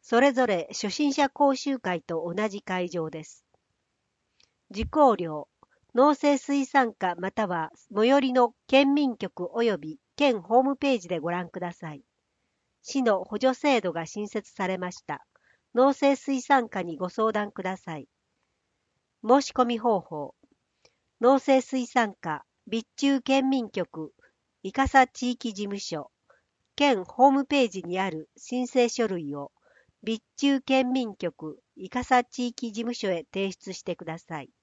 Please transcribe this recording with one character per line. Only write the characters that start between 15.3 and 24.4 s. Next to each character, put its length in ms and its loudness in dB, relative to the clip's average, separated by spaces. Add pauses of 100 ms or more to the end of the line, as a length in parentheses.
農 140 4
政 300 2
水 220 -4
産 300 0
課 120 -6
に 140 -8
ご 140 -6
相 200 0
談 220 -4
く 100 -12
だ 140 -6
さ 220 -12
い。 100 -16 (1120)
申 200 6
し 100 -8
込 140 2
み 120 -2
方 220 2
法、 340 -12 (840)
農 140 6
政 320 2
水 200 -4
産 280 0
課 320 -8 (200)
備 180 -4 (120)
中 240 2
県 300 2
民 180 0
局 460 -8 (480)